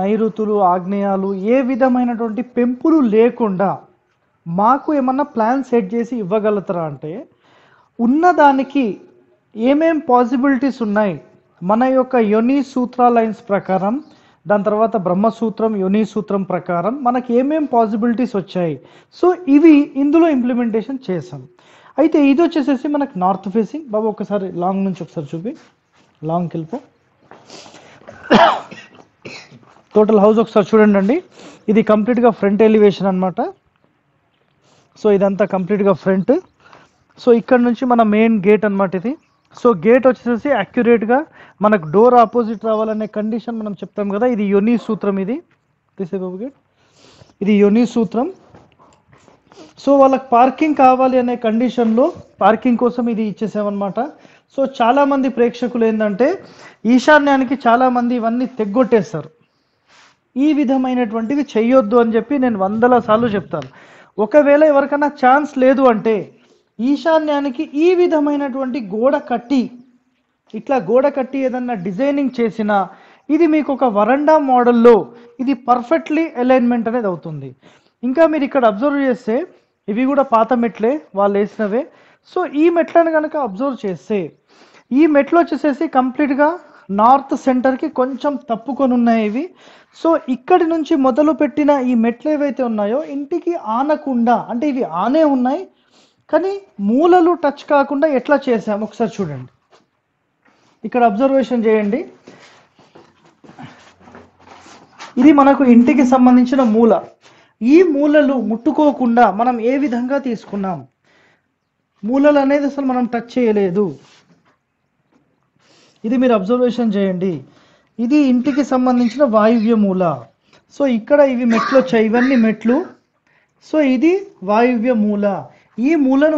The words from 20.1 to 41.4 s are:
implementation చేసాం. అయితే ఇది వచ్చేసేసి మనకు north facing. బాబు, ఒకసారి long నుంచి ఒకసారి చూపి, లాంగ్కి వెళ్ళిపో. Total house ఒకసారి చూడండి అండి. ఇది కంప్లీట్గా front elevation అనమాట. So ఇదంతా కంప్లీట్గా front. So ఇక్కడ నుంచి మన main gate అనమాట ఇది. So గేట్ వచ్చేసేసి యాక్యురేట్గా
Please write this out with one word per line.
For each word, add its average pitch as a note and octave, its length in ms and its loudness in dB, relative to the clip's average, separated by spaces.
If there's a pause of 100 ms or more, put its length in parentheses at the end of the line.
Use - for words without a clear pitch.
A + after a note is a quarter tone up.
implementation A#3+ 720 -4
చేసాం. D3+ 320 -8 (600)
అయితే D#4+ 180 2 (120)
ఇది C#4 140 2
వచ్చేసేసి C#4+ 500 -2
మనకు C#4 200 -4 (100)
north G3 320 -2
facing. C#4+ 380 -4
బాబు, A3 180 -2
ఒకసారి G3+ 340 -6 (160)
long F#3+ 240 -2
నుంచి F3 200 -6
ఒకసారి D#3 260 -10
చూపి, F3 200 -8 (800)
లాంగ్కి E3+ 260 -4
వెళ్ళిపో. E3 220 -10 (3250)
Total G#3 300 4
house A3 200 4
ఒకసారి G#3+ 280 0
చూడండి G#3+ 300 4
అండి. A#3+ 160 0 (520)
ఇది G#3+ 120 4 (100)
కంప్లీట్గా A3 480 2
front G3+ 300 2
elevation G3+ 420 2
అనమాట. F#3 280 -4 (1600)
So A3 60 -6 (120)
ఇదంతా G3 260 0 (120)
కంప్లీట్గా G3 460 0
front. G3 320 0 (880)
So - 60 0 (140)
ఇక్కడ B3 260 0
నుంచి A#3+ 160 -4 (100)
మన A#3 80 4 (140)
main A3+ 200 2 (120)
gate G#3+ 220 2
అనమాట G3 320 -2
ఇది. A#3+ 100 -6 (480)
So B3 80 2 (160)
గేట్ A#3+ 240 4
వచ్చేసేసి A#3+ 400 -2 (120)
యాక్యురేట్గా A#3 580 0 (460)